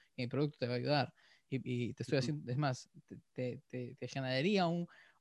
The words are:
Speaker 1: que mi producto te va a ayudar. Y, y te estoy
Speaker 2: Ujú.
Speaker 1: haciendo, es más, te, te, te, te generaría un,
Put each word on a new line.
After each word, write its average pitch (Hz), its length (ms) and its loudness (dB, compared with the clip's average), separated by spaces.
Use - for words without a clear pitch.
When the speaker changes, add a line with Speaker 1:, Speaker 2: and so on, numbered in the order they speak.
Speaker 1:
que 127 100 -4
mi 120 40 -2
producto 143 320 0
te 123 80 0
va 120 60 0
a 123 40 2
ayudar. 135 360 2
Y, 131 120 -2
y - 40 -6
te - 100 -6
estoy 147 140 2
Speaker 2:
Ujú. - 60 4
Speaker 1:
haciendo, 147 280 -2
es 123 60 -2
más, 139 320 0
te, 180 100 -12
te, 123 360 -6
te, 123 260 -8
te 127 140 -6
generaría 139 580 2
un, 175 200 0